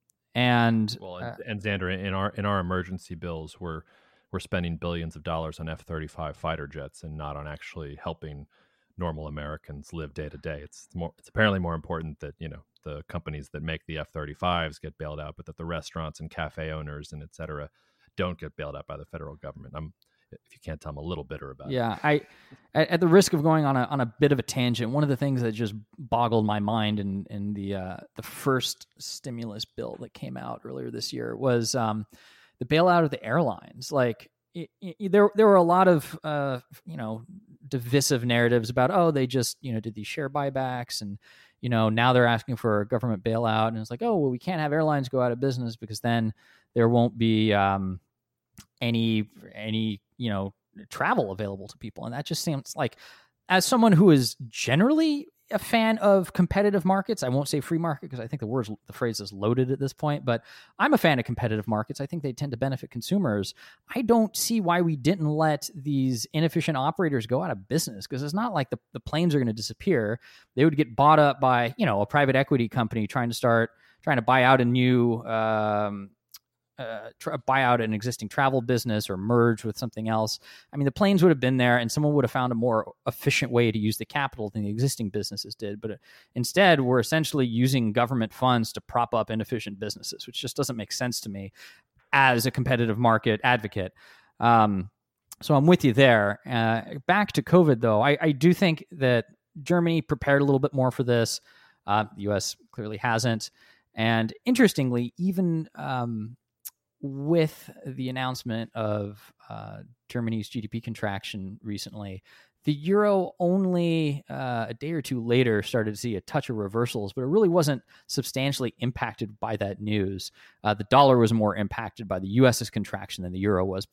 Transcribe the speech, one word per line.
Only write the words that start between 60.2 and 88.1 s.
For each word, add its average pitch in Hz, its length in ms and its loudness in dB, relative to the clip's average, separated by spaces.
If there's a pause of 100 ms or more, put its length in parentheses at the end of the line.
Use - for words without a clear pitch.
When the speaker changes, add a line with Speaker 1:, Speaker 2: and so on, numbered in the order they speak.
Speaker 1:
but 117 180 -2 (360)
I'm 302 140 2
a 254 40 6
fan 151 220 4
of 117 60 -2
competitive 110 420 -2
markets. 107 340 -4
I 139 60 -8
think 170 160 -8
they 135 100 -4
tend 143 200 -6
to 117 40 -6
benefit 135 320 -4
consumers. 120 640 -2 (400)
I 254 80 -2
don't 226 340 2
see 226 260 -2
why 175 200 2
we 165 140 2
didn't 151 340 0
let 151 460 0
these 131 580 -2
inefficient 156 440 0
operators 139 500 0
go 127 160 -2
out 175 80 -4
of 98 160 -10
business, 123 400 -4
'cause 135 160 -6
it's 147 100 -8
not 214 200 -2
like 143 180 -2
the, 117 80 -6 (140)
the 123 80 -12
planes 160 340 0
are 147 40 4
gonna 120 140 0
disappear. 113 640 -2 (360)
They 127 100 4
would 156 120 2
get 135 180 0
bought 151 240 6
up 143 200 4
by, 123 380 2
you 220 80 0
know, 104 160 2
a 101 60 -2
private 135 300 2
equity 131 300 2
company 110 380 -2
trying 120 240 -4
to 113 60 -6
start, 117 360 2 (300)
trying 147 160 0
to 117 60 0
buy 127 200 4
out 131 180 6
a 123 40 2
new, 120 600 2
um, 107 840 -2 (680)
uh, 113 300 -12 (100)
tr-, 156 260 -6
buy 135 160 4
out 123 200 4
an 110 120 0
existing 110 340 -6
travel 135 320 2
business 117 480 0
or 98 80 -4
merge 117 480 2
with 110 140 -6
something 110 320 -6
else. 110 300 -2 (340)
I 139 40 -8
mean, 143 80 0
the 139 60 0
planes 196 300 4
would 180 80 8
have 151 100 4
been 127 180 2
there 123 200 4
and 117 140 0
someone 147 240 2
would 139 100 4
have 117 60 0
found 127 200 0
a 120 40 -2
more 113 380 0 (120)
efficient 131 460 -2
way 120 200 4
to 110 60 0
use 107 220 0
the 113 60 -8
capital 131 440 -6
than 107 140 -6
the 101 60 -4
existing 113 420 -2
businesses 104 420 -6
did. 104 260 -10
But, 110 120 -8
uh, 101 40 -10 (380)
instead, 165 480 4
we're 127 180 4
essentially 147 460 0
using 120 480 2
government 120 400 0